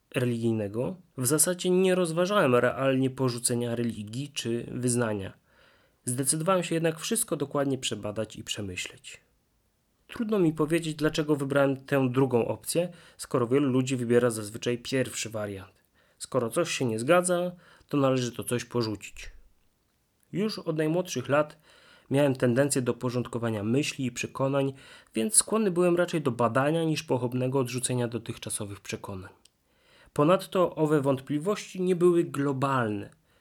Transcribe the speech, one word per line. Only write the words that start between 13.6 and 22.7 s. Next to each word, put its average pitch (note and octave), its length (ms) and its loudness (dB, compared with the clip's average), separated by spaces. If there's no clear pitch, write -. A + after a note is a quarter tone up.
ludzi C3 260 2
wybiera A#2+ 340 4
zazwyczaj A2 480 -4
pierwszy B2 520 -4
wariant. G#2 420 -8
Skoro A#2+ 320 -2
coś E3+ 200 -2
się - 140 -2
nie A2 140 0
zgadza, F3+ 540 2
to D3 80 -2
należy C3 360 2
to - 120 -8
coś A#2+ 200 -2
porzucić. - 680 -6
Już G#3 260 -2
od D#3+ 180 -4
najmłodszych D#3 520 -2
lat D3+ 300 2
miałem C3+ 240 4
tendencję C3 480 2